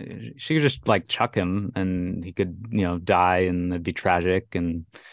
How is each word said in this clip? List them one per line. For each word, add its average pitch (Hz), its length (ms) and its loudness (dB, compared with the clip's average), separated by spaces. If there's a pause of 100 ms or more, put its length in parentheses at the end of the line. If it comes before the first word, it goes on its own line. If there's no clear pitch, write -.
(380)
she - 160 -2
could 156 80 6
just, - 260 0
like, 101 200 4
chuck - 280 0
him 95 380 -2
and 92 500 -2
he 90 80 -12
could, 92 380 -4
you 110 120 0
know, 87 160 0
die 90 420 4
and 90 320 0
it'd 87 100 -4
be 87 100 -4
tragic 90 640 0
and, 85 320 -4 (260)